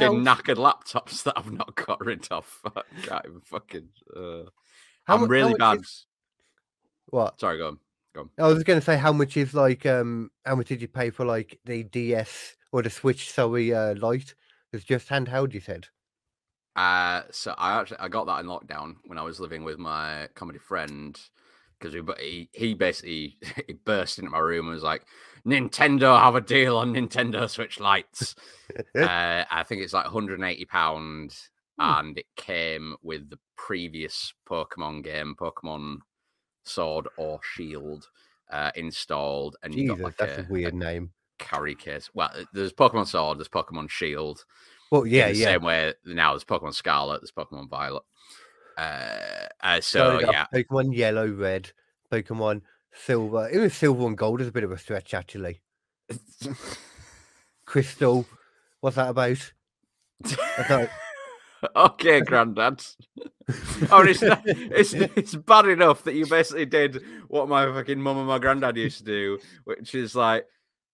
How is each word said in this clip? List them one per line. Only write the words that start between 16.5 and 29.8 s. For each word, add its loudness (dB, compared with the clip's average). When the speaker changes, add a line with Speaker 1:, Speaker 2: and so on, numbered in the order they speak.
Speaker 2:
Uh, 2
so -10
I 0
actually, -10
I -10
got -4
that -2
in -10
lockdown -12
when -14
I -8
was -12
living -12
with -10
my -8
comedy -16
friend, -10
'cause -14
we, -10
but -10
he, -12
he -4
basically, -4
<laughs> -12
he -14
burst -4
into -10
my -4
room 0
and -8
was -10
like, -4
"Nintendo 6
have 8
a 2
deal 2
on 0
Nintendo -2
Switch -10
Lites." 0
Speaker 1:
<laughs> -20
Speaker 2:
Uh, 0
I -4
think -8